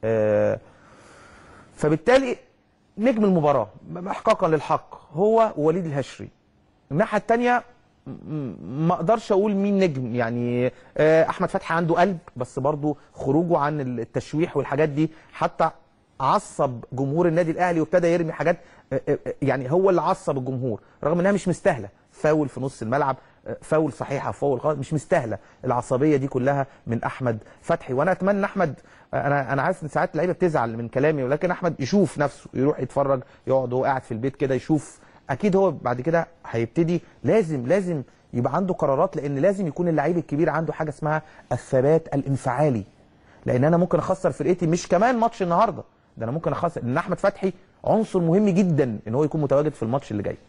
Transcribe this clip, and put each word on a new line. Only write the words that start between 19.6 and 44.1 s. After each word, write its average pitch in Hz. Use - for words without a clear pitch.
هو 190
اللي 170
عصب 165
الجمهور، 127
رغم 160
انها 185
مش 202
مستاهله، 147
فاول 151
في -
نص 135
الملعب، 135
آه، 113
فاول 156
صحيحه، 127
فاول 135
غلط، 143
مش 135
مستاهله 135
العصبيه 131
دي 135
كلها 135
من 117
احمد 123
فتحي. 170
وانا 151
اتمنى 196
احمد، 180
آه، 135
انا، 139
انا 139
عارف 170
ان 156
ساعات 156
اللعيبه 165
بتزعل 135
من 117
كلامي، 143
ولكن 147
احمد 170
يشوف 170
نفسه، -
يروح 135
يتفرج، 139
يقعد 131
وهو 127
قاعد 131
في -
البيت 120
كده 135
يشوف، -
اكيد 180
هو 190
بعد 123
كده 165
هيبتدي، 160
لازم، 156
لازم 175
يبقى 127
عنده 180
قرارات، 151
لان 143
لازم 185
يكون 175
اللعيب 156
الكبير 160
عنده 151
حاجه 156
اسمها 156
الثبات 139
الانفعالي. 135
لان 123
انا 165
ممكن 175
اخسر 165